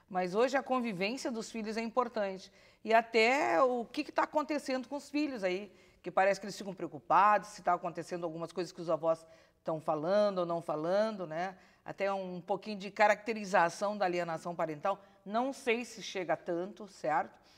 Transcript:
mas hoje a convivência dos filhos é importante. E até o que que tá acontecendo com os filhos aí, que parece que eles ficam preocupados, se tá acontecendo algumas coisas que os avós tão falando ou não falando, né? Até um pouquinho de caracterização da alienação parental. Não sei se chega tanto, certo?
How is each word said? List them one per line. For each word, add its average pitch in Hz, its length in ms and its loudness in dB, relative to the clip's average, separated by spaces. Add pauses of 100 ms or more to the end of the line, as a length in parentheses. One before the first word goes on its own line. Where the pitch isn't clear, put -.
mas 185 260 -2
hoje 247 220 4
a 262 60 0
convivência 240 680 -2
dos 220 200 -6
filhos 220 260 -6
é 226 60 -2
importante. 214 680 -2 (320)
E 220 120 4
até 240 680 4
o 247 220 2
que - 180 -6
que - 100 -14
tá 311 100 2
acontecendo 277 640 -2
com 285 80 -8
os - 140 -14
filhos 277 340 -2
aí, 190 260 -4 (320)
que 180 80 -10
parece 190 280 4
que 220 60 -12
eles 202 140 -10
ficam 190 160 -10
preocupados, 180 760 4
se - 140 -18
tá 180 100 2
acontecendo 175 520 -4
algumas 165 280 -6
coisas 175 180 -4
que - 120 -14
os 165 80 -4
avós 160 360 0 (380)
tão 160 160 -4
falando 185 600 2
ou 175 40 0
não 170 160 -2
falando, 185 640 -2
né? 175 300 -6 (260)
Até 196 300 -4
um 185 300 -6
pouquinho 208 340 -4
de 196 140 -10
caracterização 208 1040 2
da 202 80 0
alienação 175 500 -2
parental. 170 480 -2 (220)
Não 247 300 -2
sei 233 320 -2
se - 160 -14
chega 170 340 -2
tanto, 190 500 -6
certo? 180 540 -4 (180)